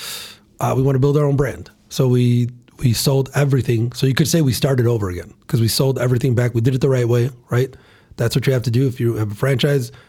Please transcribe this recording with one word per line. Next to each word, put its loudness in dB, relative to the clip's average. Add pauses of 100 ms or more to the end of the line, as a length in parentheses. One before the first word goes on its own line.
(600)
uh, -2
we 2
wanna 2
build 2
our 2
own 0
brand. -4 (200)
So 0
we, 2 (300)
we 2
sold 0
everything. 0
So -2
you 2
could 0
say 2
we 2
started 0
over -2
again -10 (140)
'cause 0
we 2
sold 0
everything 2
back. 0
We 0
did 2
it -2
the 2
right 2
way, 2 (180)
right? -2 (400)
That's -2
what 0
you 4
have 0
to -4
do. 2
If -6
you 0
have -4
a -10
franchise, 0 (180)